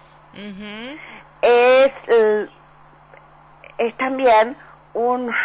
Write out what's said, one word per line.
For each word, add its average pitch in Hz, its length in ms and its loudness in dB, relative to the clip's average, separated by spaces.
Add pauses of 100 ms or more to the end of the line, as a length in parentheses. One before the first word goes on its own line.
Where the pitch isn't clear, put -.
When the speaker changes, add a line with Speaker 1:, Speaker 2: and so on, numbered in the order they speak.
(340)
Speaker 1:
Ujú. 208 600 -16 (460)
Speaker 2:
es, 254 500 4 (140)
eh, 214 400 2 (1300)
es 233 180 -4
también 262 600 0 (380)
un, 247 380 -4 (120)